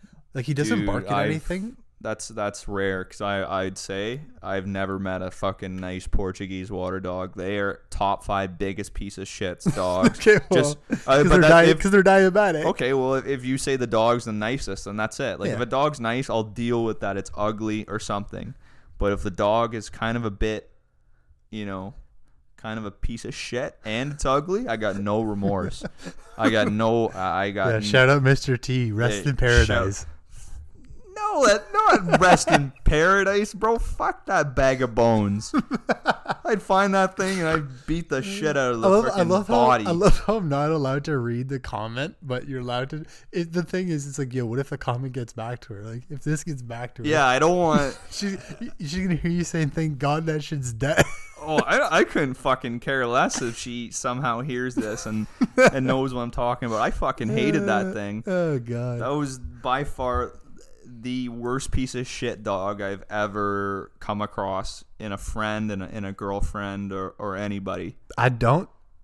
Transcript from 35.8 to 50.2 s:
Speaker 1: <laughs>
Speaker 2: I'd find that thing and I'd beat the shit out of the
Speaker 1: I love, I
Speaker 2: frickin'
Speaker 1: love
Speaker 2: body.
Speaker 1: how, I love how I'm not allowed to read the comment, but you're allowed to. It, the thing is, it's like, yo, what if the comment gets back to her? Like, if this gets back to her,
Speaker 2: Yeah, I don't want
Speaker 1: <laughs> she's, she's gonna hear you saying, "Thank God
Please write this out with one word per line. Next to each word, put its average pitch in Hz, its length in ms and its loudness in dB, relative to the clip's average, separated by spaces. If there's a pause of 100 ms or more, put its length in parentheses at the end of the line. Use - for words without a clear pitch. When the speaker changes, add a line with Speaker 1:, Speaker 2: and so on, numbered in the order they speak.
Speaker 1:
<laughs> - 460 -4
Speaker 2:
I'd 220 180 0
find 196 320 2
that 190 220 2
thing 190 240 -2
and 160 80 0
I'd 143 380 -4
beat 165 220 -4
the 135 140 -2
shit 147 340 -2
out 127 180 0
of 113 60 -4
the 196 80 2
Speaker 1:
I - 20 6
love, 214 160 6
I - 40 -2
Speaker 2:
frickin' 185 180 0
Speaker 1:
love 185 200 2
Speaker 2:
body. 240 360 4
Speaker 1:
how, 185 60 0
I - 40 2
love 180 320 8
how 214 100 2
I'm 185 120 -2
not 143 220 0
allowed 143 340 0
to 156 140 -2
read 120 300 -4
the 139 120 -6
comment, 120 640 -6
but 127 260 -6
you're 131 120 -8
allowed 123 300 -4
to. 156 140 -10 (280)
It, 170 200 -4
the 175 100 0
thing 185 260 -4
is, 147 200 -2
it's 139 100 -10
like, 131 160 -4
yo, 127 100 -2
what 117 140 -4
if 139 120 -4
the 139 80 -8
comment 127 340 -4
gets 123 200 -8
back 117 300 -10
to 110 120 -14
her? 101 100 -14
Like, 113 260 -12
if 143 140 -12
this 151 200 -2
gets 135 180 -8
back 120 340 -10
to 120 60 -10
her, 151 60 -4
Speaker 2:
Yeah, 151 180 4
I 127 120 6
don't 170 200 6
want 147 460 2
Speaker 1:
<laughs> - 60 -14
she's, 196 260 -4 (440)
she's 156 180 -8
gonna 185 180 0
hear 170 140 -2
you 175 140 0
saying, 156 260 -2
"Thank 156 280 -4
God 147 280 0